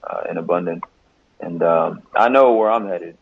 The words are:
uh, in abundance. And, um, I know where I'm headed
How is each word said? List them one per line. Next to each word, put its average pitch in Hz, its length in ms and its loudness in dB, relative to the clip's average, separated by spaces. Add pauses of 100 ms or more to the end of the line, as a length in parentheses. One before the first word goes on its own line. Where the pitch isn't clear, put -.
uh, - 260 -10
in 85 80 -6
abundance. 85 460 -4 (560)
And, 85 240 -6
um, 82 380 0 (120)
I 110 140 4
know 127 280 6
where 110 140 2
I'm 110 200 0
headed 85 320 -8